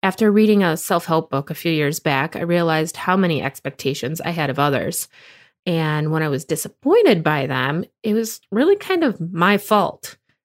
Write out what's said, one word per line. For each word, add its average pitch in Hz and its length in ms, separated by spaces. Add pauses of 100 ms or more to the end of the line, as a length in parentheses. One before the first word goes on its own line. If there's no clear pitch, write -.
After 208 300
reading 208 320
a 165 120
self-help 165 540
book 139 220
a 151 40
few 170 160
years 151 280
back, 147 360
I - 60
realized 165 560
how 185 180
many 175 280
expectations 139 760
I 165 100
had 160 180
of 131 80
others. 143 500 (600)
And 156 440
when 156 120
I 151 60
was 139 140
disappointed 269 800
by 151 220
them, 139 400 (160)
it 214 140
was 220 260 (100)
really 302 240
kind 370 280
of 226 180
my 180 380
fault. - 580 (280)